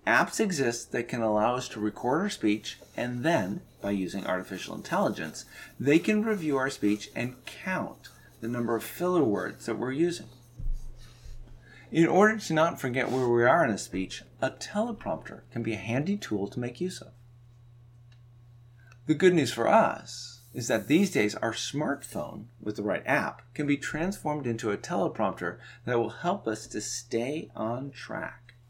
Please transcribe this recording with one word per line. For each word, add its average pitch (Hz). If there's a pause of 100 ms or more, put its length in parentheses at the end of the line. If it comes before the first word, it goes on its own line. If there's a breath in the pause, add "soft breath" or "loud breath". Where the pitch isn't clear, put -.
Apps 127
exist 139
that 120
can 123
allow 110
us 127
to 110
record 123
our 208
speech, - (180)
and 123
then, 107 (220)
by 101
using 92
artificial 92
intelligence, 113 (340 loud breath)
they 143
can 214
review 175
our 135
speech 104
and 123
count - (320 loud breath)
the 113
number 120
of 110
filler 175
words 101
that 113
we're 127
using. 165 (1600 loud breath)
In 165
order 208
to -
not 156
forget 123
where 127
we 120
are 147
in 127
a 98
speech, - (180)
a 131
teleprompter - (100)
can 120
be 113
a -
handy 131
tool 101
to 123
make 123
use 180
of. - (1900 soft breath)
The 151
good 180
news 139
for 117
us - (200)
is 120
that 110
these 180
days 104
our 113
smartphone, 113 (140)
with 104
the 107
right 98
app, 127 (100)
can 147
be 143
transformed 151
into 113
a 101
teleprompter 104 (260 loud breath)
that 123
will 110
help -
us 110
to 113
stay 131
on 123
track. - (160)